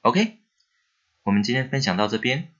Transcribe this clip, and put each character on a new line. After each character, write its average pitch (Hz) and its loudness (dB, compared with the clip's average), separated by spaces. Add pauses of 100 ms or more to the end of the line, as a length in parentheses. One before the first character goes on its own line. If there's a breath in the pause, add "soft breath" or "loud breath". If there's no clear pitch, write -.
OK， 214 0 (840)
我 98 0
们 104 2
今 117 -2
天 131 -2
分 135 -2
享 90 0
到 104 2
这 107 -4
边 131 -4